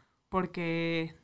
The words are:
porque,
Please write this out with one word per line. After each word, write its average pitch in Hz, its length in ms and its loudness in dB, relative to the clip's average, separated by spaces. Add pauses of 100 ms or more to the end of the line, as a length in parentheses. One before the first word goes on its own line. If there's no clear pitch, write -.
(280)
porque, 165 960 0